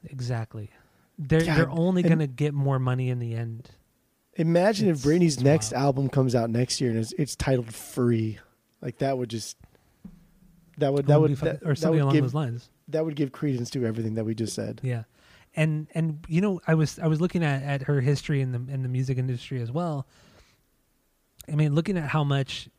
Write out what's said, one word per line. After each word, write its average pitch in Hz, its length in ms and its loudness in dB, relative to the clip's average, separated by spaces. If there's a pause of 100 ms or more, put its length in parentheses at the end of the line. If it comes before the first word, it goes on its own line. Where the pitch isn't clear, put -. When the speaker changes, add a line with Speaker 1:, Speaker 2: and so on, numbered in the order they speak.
Speaker 1:
Exactly. 120 640 -8 (480)
They're, 156 220 2
Speaker 2:
God, 165 160 2
Speaker 1:
they're 151 140 4
only 180 320 2
Speaker 2:
and 170 80 6
Speaker 1:
gonna 160 160 4
get 143 260 -2
more 139 260 2
money 127 300 0
in 123 100 -2
the 117 160 -6
end. 113 360 -8 (640)
Speaker 2:
imagine 185 540 4
if 165 80 2
Speaker 1:
It's, 127 100 -2
Speaker 2:
Britney's 165 280 4
Speaker 1:
it's 123 80 -4
Speaker 2:
next 147 300 4
Speaker 1:
wild. 135 120 0
Speaker 2:
album 139 260 2
comes 131 240 2
out 117 160 2
next 120 320 0
year 123 80 2
and 113 80 0
it's, 110 140 -4
it's - 220 -4
titled 120 400 -2
Free. 113 640 -2 (440)
Like, 123 160 -10
that 135 180 -2
would 123 140 -6
just, 113 260 -10 (1200)
that 143 160 2
would, 143 140 0
that 147 120 6
Speaker 1:
Wouldn't 147 220 4
Speaker 2:
would, 160 60 -2
Speaker 1:
be 160 60 0
fu-, 151 60 -8
Speaker 2:
that, - 100 -8
Speaker 1:
or 151 40 2
Speaker 2:
that 135 60 0
Speaker 1:
something 160 200 2
Speaker 2:
would 147 40 4
Speaker 1:
along 139 120 2
Speaker 2:
give, 147 100 4
Speaker 1:
those 123 100 -4
lines. 123 340 -4 (200)
Speaker 2:
that 156 180 -2
would 151 100 -6
give 139 160 -2
credence 127 380 -4
to 123 160 -2
everything 110 280 -2
that 113 100 -2
we 113 100 -2
just 110 200 -4
said. 110 300 -8
Speaker 1:
Yeah. 120 200 -4 (520)
And, 156 360 -2
and, 160 360 -4
you 165 120 2
know, 196 280 0
I 160 60 4
was, 156 260 0
I 165 80 0
was 156 120 2
looking 175 220 0
at, 139 220 0
at 139 200 -2
her 143 160 2
history 139 420 0
in 131 100 -2
the, 123 200 -6
in 131 100 -4
the 127 60 -4
music 127 300 -2
industry 127 420 -4
as 117 120 -6
well. 156 340 -4 (1400)
I 151 60 -2
mean, 147 180 2
looking 170 240 0
at 160 60 -4
how 143 180 0
much 139 460 -2 (100)